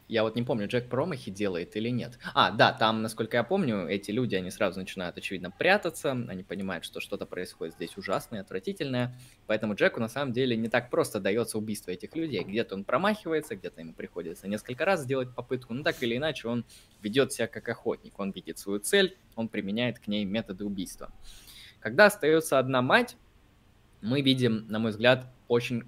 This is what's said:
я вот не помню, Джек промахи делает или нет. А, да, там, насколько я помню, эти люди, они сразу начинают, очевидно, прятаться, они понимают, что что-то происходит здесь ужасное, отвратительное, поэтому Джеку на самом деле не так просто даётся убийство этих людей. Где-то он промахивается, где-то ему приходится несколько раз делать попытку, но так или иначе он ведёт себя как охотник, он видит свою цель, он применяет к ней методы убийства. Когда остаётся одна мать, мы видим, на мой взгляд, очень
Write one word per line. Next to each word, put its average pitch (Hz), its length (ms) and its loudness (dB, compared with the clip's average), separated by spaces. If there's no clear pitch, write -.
я 107 160 2
вот 113 120 0
не 120 80 0
помню, 120 240 -2
Джек 123 220 -2
промахи 135 420 -4
делает 95 460 -4
или 110 120 -2
нет. 117 300 -4
А, 107 180 4
да, 110 220 6
там, 110 280 2
насколько 110 360 -2
я 120 60 2
помню, 117 440 0
эти 98 240 -4
люди, 107 240 0
они 92 160 -2
сразу 95 280 -2
начинают, 90 380 -8
очевидно, 90 340 -8
прятаться, 170 600 0
они 120 320 -6
понимают, 92 400 -6
что - 160 -12
что-то - 260 -8
происходит 87 500 -10
здесь 85 220 -8
ужасное, 101 440 -4
отвратительное, 123 760 -4
поэтому 107 300 0
Джеку 165 260 2
на 113 80 -2
самом 139 240 -4
деле 120 240 2
не 113 100 -2
так 120 220 2
просто 143 320 0
даётся 107 360 0
убийство 107 340 -6
этих 92 240 -10
людей. 151 280 -2
Где-то 101 320 -2
он 98 80 -6
промахивается, 160 720 0
где-то 90 240 -12
ему 82 140 -14
приходится 87 560 -10
несколько 123 340 -4
раз 170 220 2
делать 127 280 -2
попытку, 127 400 -6
но 135 100 -6
так 156 200 -2
или 117 140 0
иначе 147 320 -4
он 120 160 -2
ведёт 127 320 2
себя 113 160 -2
как - 220 -10
охотник, - 500 -6
он 98 120 -2
видит - 260 -10
свою 101 220 -4
цель, 196 380 2
он 113 120 -4
применяет 107 520 -2
к - 80 -12
ней 104 180 0
методы 104 400 -4
убийства. 92 480 -8
Когда 135 280 8
остаётся 156 520 4
одна 131 220 2
мать, 214 360 4
мы 127 200 2
видим, 127 480 4
на 107 100 0
мой 113 120 2
взгляд, 123 420 6
очень 120 380 2